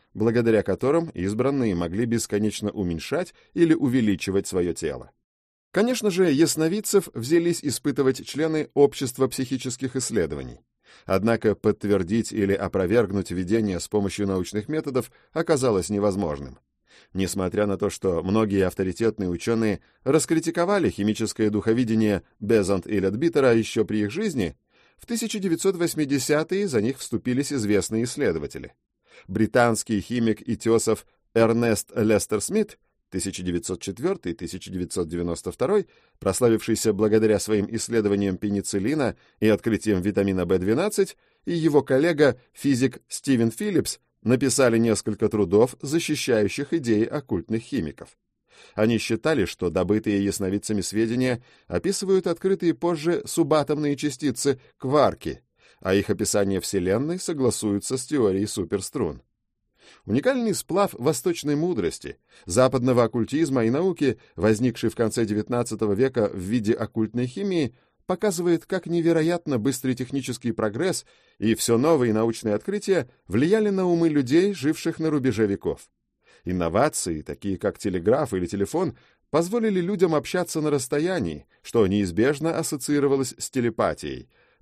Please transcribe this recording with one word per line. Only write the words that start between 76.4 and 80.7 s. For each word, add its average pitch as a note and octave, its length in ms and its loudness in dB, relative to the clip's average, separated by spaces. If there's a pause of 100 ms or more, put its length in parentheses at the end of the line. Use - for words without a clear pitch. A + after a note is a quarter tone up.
Инновации, F2 800 0
такие F#2 360 -6
как F#2+ 200 -4
телеграф G#2+ 540 0
или F2+ 140 -2
телефон, B2+ 500 -2 (340)
позволили F#3+ 500 0
людям F3 340 0
общаться E3 460 -2
на D3+ 100 0